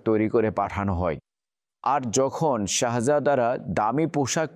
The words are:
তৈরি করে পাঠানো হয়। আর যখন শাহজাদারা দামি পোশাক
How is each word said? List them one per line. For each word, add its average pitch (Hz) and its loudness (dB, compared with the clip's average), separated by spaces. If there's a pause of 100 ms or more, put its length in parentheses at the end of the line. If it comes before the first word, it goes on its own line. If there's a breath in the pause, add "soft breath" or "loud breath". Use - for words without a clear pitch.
তৈরি 107 2
করে 110 2
পাঠানো 98 -2
হয়। 85 -2 (640)
আর 135 0 (100)
যখন 131 0
শাহজাদারা 127 0
দামি 117 -2
পোশাক 147 -2